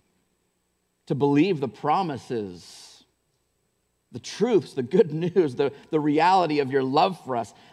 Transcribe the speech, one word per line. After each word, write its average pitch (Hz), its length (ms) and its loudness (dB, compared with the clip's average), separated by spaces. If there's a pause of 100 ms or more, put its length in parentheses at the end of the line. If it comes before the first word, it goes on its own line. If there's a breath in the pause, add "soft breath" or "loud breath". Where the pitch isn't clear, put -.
(1080)
to 160 80 -4
believe 143 440 2
the 135 100 -6
promises, 123 1300 -6 (1080)
the 123 80 -14
truths, 208 540 -2
the 135 80 -4
good 180 320 2
<laughs> 175 200 -4
news, 156 200 0
the, 139 180 -2 (160 loud breath)
the 156 120 0
reality 156 580 2
of 135 120 -2
your 135 120 2
love 160 420 2
for 127 100 -6
us, 113 200 -6 (180 soft breath)